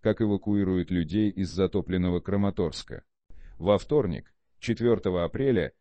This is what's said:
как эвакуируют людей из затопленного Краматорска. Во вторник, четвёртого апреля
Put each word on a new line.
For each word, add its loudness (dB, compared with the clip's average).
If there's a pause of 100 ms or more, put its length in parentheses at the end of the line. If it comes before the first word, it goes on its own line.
как 0
эвакуируют 0
людей 2
из -4
затопленного 0
Краматорска. -4 (560)
Во 4
вторник, -2 (240)
четвёртого 0
апреля 0